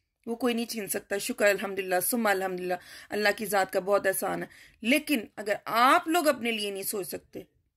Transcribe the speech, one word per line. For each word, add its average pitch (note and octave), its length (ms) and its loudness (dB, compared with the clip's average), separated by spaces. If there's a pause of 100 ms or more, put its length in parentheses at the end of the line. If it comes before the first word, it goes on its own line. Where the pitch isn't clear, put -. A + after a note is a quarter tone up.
(260)
वो A#3 80 -4
कोई A#3+ 200 0
नहीं A#3 120 -4
छीन A3 200 -8
सकता। G3+ 320 -4
शुक्र - 280 -2
अल्हम्दुलिल्लाह, F#3+ 560 0
सुम्मा A3+ 280 2
अल्हम्दुलिल्लाह, F3+ 480 -2 (320)
अल्लाह G#3 220 2
की G#3 140 -6
ज़ात F#3+ 240 2
का G3 120 -2
बहुत G3 240 2
एहसान F#3 360 -2
है। F3+ 60 -12 (340)
लेकिन C4+ 460 0 (100)
अगर G#3 200 -2 (100)
आप C#4 400 4
लोग D#4+ 180 2
अपने A#3 260 0
लिए G#3 180 -4
नहीं G3 140 -6
सोच F#3+ 220 -6
सकते - 380 -12 (320)